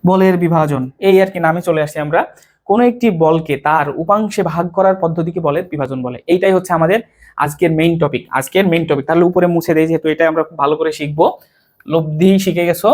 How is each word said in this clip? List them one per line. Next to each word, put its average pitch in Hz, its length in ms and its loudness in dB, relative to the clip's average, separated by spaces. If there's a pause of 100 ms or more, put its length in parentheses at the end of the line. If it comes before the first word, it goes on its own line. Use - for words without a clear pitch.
বলের 185 300 4 (100)
বিভাজন, 156 380 0 (260)
এই 190 140 6
আর 190 100 0
কি 180 140 -8
নামে 165 220 0
চলে 156 180 0
আসি 151 180 -10
আমরা। 156 160 0 (480)
কোনো 214 220 2
একটি 240 180 0 (160)
বলকে 160 300 0 (140)
তার 151 180 0 (160)
উপাংশে 208 400 -2 (100)
ভাগ 170 120 -2 (120)
করার 190 260 2
পদ্ধতিকে 165 440 -4
বলের 151 260 -2
বিভাজন 131 340 -6
বলে। 123 120 -10 (140)
এইটাই 190 240 2
হচ্ছে 185 220 -2
আমাদের 170 200 2 (460)
আজকের 151 340 0
মেইন 165 140 2 (100)
টপিক, 147 200 -2 (160)
আজকের 185 340 0
মেইন 165 160 0
টপিক। 139 200 -2
তাহলে 170 220 4
উপরে 180 240 0
মুছে 165 220 -2
দেই, 160 140 2
যেহেতু 160 240 -2
এটা 156 160 -2
আমরা 160 180 -2
খুব 170 140 -20
ভালো 147 180 2
করে 160 180 -2
শিখবো। 147 280 0 (680)
লব্ধি 160 380 2 (140)
শিখে 175 240 -2
গেছো 175 260 2